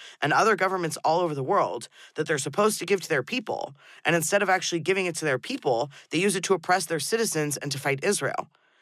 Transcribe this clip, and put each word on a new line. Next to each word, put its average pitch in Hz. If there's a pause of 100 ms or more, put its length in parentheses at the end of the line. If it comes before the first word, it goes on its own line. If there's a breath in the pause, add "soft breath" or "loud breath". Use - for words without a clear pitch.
(220 loud breath)
and 156
other 196
governments 185
all 165
over 165
the 139
world 131 (260 loud breath)
that 156
they're 156
supposed 208
to 180
give 185
to -
their 139
people. - (300 loud breath)
And 165
instead 180
of 190
actually 180
giving 185
it 165
to 156
their 131
people, 139 (180 loud breath)
they 156
use 190
it 185
to 196
oppress 180
their 165
citizens 156
and 143
to 139
fight 139
Israel. 170 (340 soft breath)